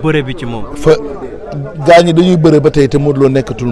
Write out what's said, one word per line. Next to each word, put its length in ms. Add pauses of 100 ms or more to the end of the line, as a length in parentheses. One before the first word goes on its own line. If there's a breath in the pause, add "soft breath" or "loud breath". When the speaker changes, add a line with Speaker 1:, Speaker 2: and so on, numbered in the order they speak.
Speaker 1:
bëre 200
bi 140
ci 80
moom? 300
Speaker 2:
Fa 160 (920)
gaañ 200
ñi 80
dañuy 240
bëre 240
ba 100
tey 160
te 100
Modou 260
Lô 60
nekkatul 420